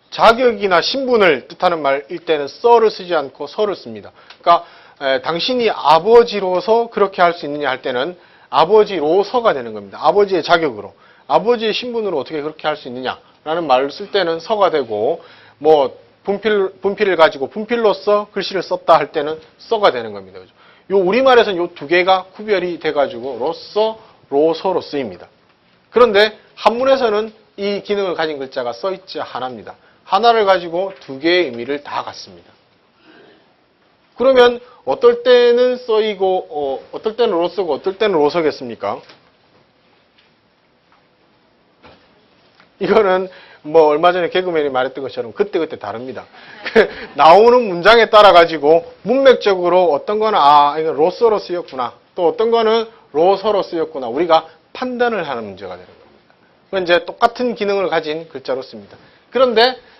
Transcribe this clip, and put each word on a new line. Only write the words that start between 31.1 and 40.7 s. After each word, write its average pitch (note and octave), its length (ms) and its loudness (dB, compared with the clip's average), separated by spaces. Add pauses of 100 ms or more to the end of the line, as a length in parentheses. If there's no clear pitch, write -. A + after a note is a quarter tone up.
개의 E3+ 260 2
의미를 B2+ 380 -8
다 A#2+ 200 -8
갖습니다. F#2+ 480 -18 (1700)
그러면 B3 420 4 (260)
어떨 A#4+ 380 0
때는 B3 540 4
써이고, G#3 720 -2
어, C#3 300 -6 (120)
어떨 G#3+ 240 -8
때는 A3+ 180 0
로서고 E3+ 400 -2
어떨 F#3+ 240 -6
때는 G#3 220 0
로서겠습니까? C#3 840 -2 (3750)